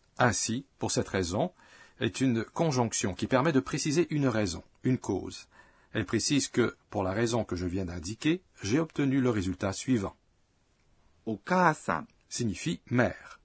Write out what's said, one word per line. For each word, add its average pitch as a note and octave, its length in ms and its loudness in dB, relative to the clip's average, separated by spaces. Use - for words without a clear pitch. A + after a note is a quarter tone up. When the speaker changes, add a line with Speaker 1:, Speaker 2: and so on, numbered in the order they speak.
Speaker 1:
Ainsi, A#2 480 2
pour A2 120 -2
cette - 180 0
raison, G2 440 -2
est - 220 -2
une A#2 220 2
conjonction A#2+ 680 0
qui - 140 -6
permet C3+ 240 2
de C3+ 80 4
préciser D#3 520 0
une C#3+ 160 2
raison, G#2+ 360 0
une B2+ 140 2
cause. - 500 -4
Elle G#2+ 120 -2
précise C3+ 420 0
que, A2+ 280 0
pour G2+ 140 -2
la F#2 80 -2
raison A2+ 320 0
que - 120 -6
je F2+ 120 -2
viens F#2 180 -2
d'indiquer, F2 560 -4
j'ai A2 160 2
obtenu C#3 420 2
le B2 80 4
résultat F#2+ 440 0
suivant. G#2 420 -2
Speaker 2:
Okasan. D#3 800 2
Speaker 1:
Signifie A#2 600 -4
mère. - 560 0